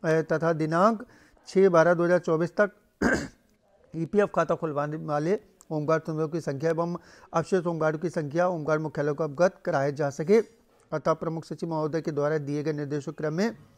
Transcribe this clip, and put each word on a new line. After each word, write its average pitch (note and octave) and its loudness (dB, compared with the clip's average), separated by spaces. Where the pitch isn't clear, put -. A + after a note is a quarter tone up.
तथा D#3+ 0
दिनांक E3+ 0
छः F#3+ 4
बारह E3+ 6
दो E3+ 2
हज़ार F3 4
चौबीस E3 0
तक G#3 2
<clears throat> - -6
ईपीएफ़ F3+ 0
खाता E3+ 2
खुलवाने D3+ -4
वाले D#3 -2
होमगार्ड D#3 0
संस्थाओं D#3+ -4
की D#3 -4
संख्या C#3+ -2
एवं E3+ -2
अवशेष E3+ 0
होमगार्ड D#3 0
की E3 -4
संख्या D#3+ -2
होमगार्ड D#3 0
मुख्यालय D3+ -2
को D#3 -4
अवगत D#3+ 0
कराए D3 0
जा C#3+ -2
सके। F#3+ 0
अतः D#3+ 0
प्रमुख E3 -6
सचिव E3 -8
महोदय D#3 -2
के E3 -4
द्वारा D3 0
दिए C#3+ -4
गए D#3 -2
निर्देशों D3 -6
क्रम D3+ -6
में G#3+ -2